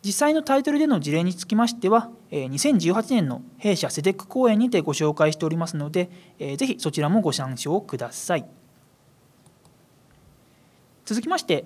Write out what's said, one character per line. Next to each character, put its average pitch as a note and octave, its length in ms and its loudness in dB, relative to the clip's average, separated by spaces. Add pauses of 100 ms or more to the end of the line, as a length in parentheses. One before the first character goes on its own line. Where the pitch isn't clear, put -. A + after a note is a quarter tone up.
実 G3+ 100 -4
際 D4 220 2
の D#4 80 2
タ C4+ 140 2
イ C#4 60 2
ト D4 100 0
ル D4 60 2
で D#4 80 4
の B3+ 120 4
事 C#3+ 140 -2
例 E3 120 2
に F3+ 100 0
つ - 120 -12
き - 80 -2
ま A#3 140 4
し A#3 100 -6
て F3+ 100 0
は、 A3+ 220 4 (200)
え C#3+ 140 -4
ー、 - 20 -8
二 C3+ 120 -6
千 C#4 200 4
十 E3 160 2
八 A3 180 -2
年 F#3+ 160 2
の B2 140 -6 (160)
弊 G3+ 180 2
社 - 140 -4
セ - 120 -6
テ F#3 80 2
ッ F#3+ 60 -2
ク - 100 -16
公 B3+ 220 2
演 G#3+ 100 4
に A#3+ 120 2
て G3+ 100 2
ご D3+ 140 -2
紹 D3+ 180 2
介 D#3 200 4
し D#3 40 -6
て E3+ 80 -4
お D#3+ 40 0
り D#3+ 80 -2
ま E3 100 -2
す E3+ 100 -8
の D3 140 -4
で、 F3+ 200 -2 (280)
え C#3 160 -8
ー、 - 20 -8
ぜ C4+ 100 -2
ひ B3+ 120 -2
そ D#3 120 -2
ち D#3 100 -4
ら D3 80 0
も G#3 120 4
ご E3 120 0
参 C3 240 -6
照 D3+ 240 -2
く - 180 -10
だ A#2+ 140 -8
さ - 240 -4
い。 C#3+ 100 -6 (2750)
続 A3 120 -4
き C#4 60 -8
ま F4 100 0
し - 40 -6
て、 D3 240 -2